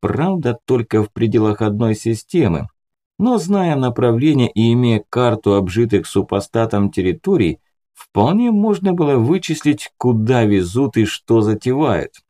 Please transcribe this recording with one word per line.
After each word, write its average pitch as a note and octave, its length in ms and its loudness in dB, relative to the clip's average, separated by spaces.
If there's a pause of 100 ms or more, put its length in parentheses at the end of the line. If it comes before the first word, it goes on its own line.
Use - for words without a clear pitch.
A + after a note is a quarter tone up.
правда, E3 640 -2
только A2+ 360 0
в G#2 100 -6
пределах G#2+ 500 0
одной G#2+ 320 0
системы. A2+ 720 -2 (500)
Но A#3+ 200 0
зная F3+ 380 0
направление B2 720 2
и A2+ 220 2
имея A#2 360 2
карту A#2 460 0
обжитых G2+ 540 0
супостатом G2+ 840 -2
территорий, G2 720 -2 (340)
вполне F#3+ 560 0
можно G3+ 440 0
было D3 220 0
вычислить, D3+ 800 -2
куда A#2+ 460 0
везут G#2 540 0
и A2+ 80 4
что - 360 0
затевают. A2 760 -2 (160)